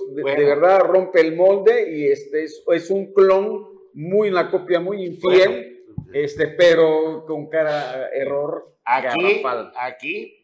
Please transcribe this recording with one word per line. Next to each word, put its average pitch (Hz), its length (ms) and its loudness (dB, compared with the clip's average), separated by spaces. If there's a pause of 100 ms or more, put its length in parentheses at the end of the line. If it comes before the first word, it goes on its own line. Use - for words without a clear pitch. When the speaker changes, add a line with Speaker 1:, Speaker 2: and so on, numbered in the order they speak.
Speaker 1:
de, 139 80 -14
de 147 40 -6
Speaker 2:
Bueno. 143 260 2
Speaker 1:
verdad 170 340 4
rompe 180 400 2
el 160 140 0
molde 196 560 2
y 147 200 0
este 156 320 -4
es, - 240 -12
es 170 240 0
un 196 220 -4
clon, 196 540 2 (260)
muy, 196 360 -2
una 180 220 -2
copia 180 280 0
muy 190 260 -8
infiel, - 800 0 (120)
Speaker 2:
Bueno. - 180 -14
Speaker 1:
este, 147 360 -4
pero 160 760 2
con 151 240 -10
cara, 147 600 -4
error 143 680 -6 (100)
Speaker 2:
Aquí, 135 560 -2
Speaker 1:
garrafal. 120 340 -6
Speaker 2:
aquí 131 680 -12